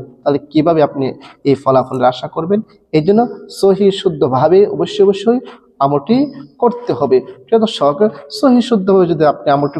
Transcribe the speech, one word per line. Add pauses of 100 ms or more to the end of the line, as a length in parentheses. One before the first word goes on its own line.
(220)
তাহলে (120)
কিভাবে
আপনি (380)
এই
ফলাফলের
আশা
করবেন? (380)
এই
জন্য (280)
সহি
শুদ্ধভাবে
অবশ্যই,
অবশ্যই (400)
আমলটি (400)
করতে
হবে। (260)
প্রিয়
দর্শক, (340)
সহি
শুদ্ধভাবে
যদি
আপনি
আমলটি